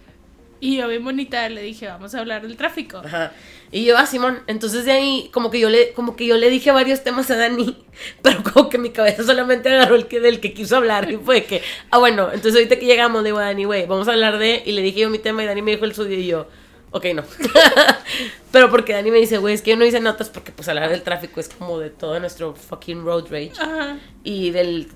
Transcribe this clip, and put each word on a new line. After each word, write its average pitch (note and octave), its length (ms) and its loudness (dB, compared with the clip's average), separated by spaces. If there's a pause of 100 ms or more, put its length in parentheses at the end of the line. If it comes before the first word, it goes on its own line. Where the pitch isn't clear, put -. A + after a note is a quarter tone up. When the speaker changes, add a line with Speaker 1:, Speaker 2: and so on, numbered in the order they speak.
(600)
Speaker 1:
Y C4+ 160 -2
yo A#3+ 100 -4
bien A#3 180 -6
bonita C4 440 -6
le A3 120 -12
dije, A3 280 -14
"Vamos F#3+ 260 -16
a B3 60 -8
hablar A3 220 -10
del A3+ 140 -14
tráfico". D4 420 -8
Speaker 2:
Ajá. D#3+ 340 -8 (400)
Y A3 120 -4
yo, A#3+ 140 6
"Ah, C#4+ 80 4
Simón". B3+ 400 -2
Entonces A3 380 -6
de C4+ 80 2
ahí, C4+ 400 0
como A#3 180 -2
que A#3+ 80 -2
yo A3 100 2
le, A#3+ 260 4
como A#3 200 -6
que A#3 120 -6
yo A#3 100 4
le A#3 120 4
dije C4 220 2
varios C4+ 320 2
temas B3+ 300 -4
a A3+ 40 0
Dani, A#3 480 -2 (180)
<laughs> - 200 -18
pero A#3+ 220 4
como C#4 240 4
que B3 100 -2
mi A#3+ 120 -4
cabeza A3 340 0
solamente B3 440 0
agarró B3+ 280 6
el A3+ 100 2
que, A#3+ 140 -4
del A#3 180 4
que G3 160 -8
quiso G#3+ 220 -2
hablar. A3 340 0
Y A3 60 -6
fue A#3+ 280 2
que, F#3+ 160 -6 (300)
"Ah, A#3+ 80 6
bueno". A3 300 4
Entonces G#3+ 260 0
ahorita A#3 240 4
que B3 80 -6
llegamos, A#3 380 4
le G#3+ 60 -2
digo G#3 100 -2
a G#3 60 -2
Dani, G3+ 180 -4
"Güey, G3+ 220 -2
vamos F#3+ 200 -2
a A#3+ 60 0
hablar A3 260 0
de", A3+ 260 0
y A3 80 -6
le G3+ 100 -2
dije F#3+ 180 -2
yo A3 100 2
mi G#3+ 80 -4
tema A3 240 -4
y G#3+ 40 -4
Dani G3+ 140 -4
me G#3+ 120 -2
dijo G#3+ 120 -4
el A3 100 -2
suyo G#3 220 -6
y F#3 120 -4
yo, D#3+ 180 -4 (460)
"Ok, F3+ 140 -6 (100)
no". D3 80 -8
<laughs> - 100 -20 (1160)
Pero B3+ 180 8
porque A3+ 220 2
Dani G3+ 180 -2
me A3+ 80 6
dice, A3+ 200 2
"Güey, G#3 160 0
es G#3 80 -6
que G#3+ 100 0
yo A3+ 40 2
no A#3 80 4
hice A#3+ 160 2
notas A3 300 -4
porque, - 220 -20
pues, D#3+ 160 -14
hablar D#3 220 -2
del E3+ 120 -4
tráfico F3 380 -8
es D#3 80 -10
como F3 320 -10
de D#3 100 -10
todo D#3+ 300 -8
nuestro E3+ 340 -10
fucking E3+ 500 -14
road E3+ 260 -4
rage". D3+ 300 -10
Speaker 1:
Ajá. D#4 380 -8 (240)
Speaker 2:
Y F#3+ 280 -6
del F3 460 -4